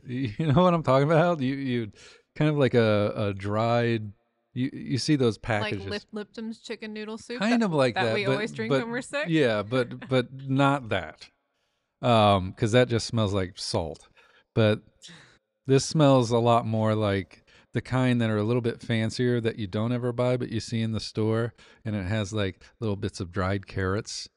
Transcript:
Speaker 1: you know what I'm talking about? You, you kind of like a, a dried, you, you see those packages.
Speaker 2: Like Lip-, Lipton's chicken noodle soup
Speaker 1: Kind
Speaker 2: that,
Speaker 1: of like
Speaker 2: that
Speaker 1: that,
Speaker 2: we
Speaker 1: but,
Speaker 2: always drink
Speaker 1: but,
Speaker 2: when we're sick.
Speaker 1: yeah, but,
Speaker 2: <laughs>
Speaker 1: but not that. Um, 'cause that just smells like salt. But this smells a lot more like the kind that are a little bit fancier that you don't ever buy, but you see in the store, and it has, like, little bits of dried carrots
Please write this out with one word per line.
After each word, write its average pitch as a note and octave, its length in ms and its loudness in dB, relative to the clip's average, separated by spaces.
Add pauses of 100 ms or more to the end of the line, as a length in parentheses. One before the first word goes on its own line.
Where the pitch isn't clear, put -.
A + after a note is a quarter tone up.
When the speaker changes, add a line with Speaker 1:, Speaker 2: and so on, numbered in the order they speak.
Speaker 1:
you C3 480 -4
know E3+ 100 6
what F3+ 100 6
I'm E3 100 0
talking C3+ 240 4
about? E3 340 2
You, C3 140 -2
you A#2+ 360 -4 (440)
kind D3+ 140 0
of D3+ 80 0
like C3 180 2
a, G#2+ 400 4
a G2+ 180 -2
dried, A2 800 0 (400)
you, B2+ 200 -4
you - 260 -4
see D3+ 180 2
those A#2+ 200 2
packages. G#2+ 480 -4
Speaker 2:
Like G2 60 -8
Lip-, G#3 120 -8 (100)
Lipton's A3 480 -12
chicken G#3+ 320 -12
noodle G#3+ 240 -10
soup A#3+ 220 -12
Speaker 1:
Kind A#3 220 2
Speaker 2:
that, A3+ 60 2
Speaker 1:
of E3+ 60 0
like C3 220 2
Speaker 2:
that - 100 0
Speaker 1:
that, A2+ 100 0
Speaker 2:
we - 100 -2
Speaker 1:
but, C3 80 0
Speaker 2:
always - 200 -2
drink - 160 -6
Speaker 1:
but, C#3 140 2
Speaker 2:
when A3+ 80 -8
we're A#3+ 100 -6
sick. - 280 -6
Speaker 1:
yeah, B2 340 2
but, B2+ 440 -4
Speaker 2:
<laughs> - 20 -16
Speaker 1:
but B2+ 240 0 (160)
not C#3 400 2
that. E2+ 400 -6 (720)
Um, G#2 520 4
'cause A2 200 -2
that B2 160 4
just A#2 180 -2
smells A2 260 -2
like F#2+ 260 -4
salt. D#2+ 500 -6 (460)
But A2 260 4 (840)
this C3+ 180 4
smells C3+ 460 4
a A#2+ 80 2
lot A#2 280 4
more A2 280 2
like G2 500 -2 (280)
the A#2+ 80 -2
kind B2+ 400 0
that A2+ 80 2
are A2 80 0
a G#2 60 0
little A#2+ 180 0
bit A#2 200 -4
fancier A#2+ 600 0
that A2 180 -2
you G#2+ 80 -4
don't G#2+ 260 -2
ever B2 200 -2
buy, B2 240 0
but A#2+ 120 -6
you A2+ 100 -4
see A2+ 220 -4
in A2+ 100 -2
the G#2+ 80 -4
store, A2 560 -2 (300)
and G#2+ 100 -4
it G2 100 -4
has, G#2 280 -2
like, G2+ 300 -4 (160)
little G#2+ 160 -2
bits G2 240 -8
of F2 120 -8
dried G2 360 -2
carrots F#2+ 680 -4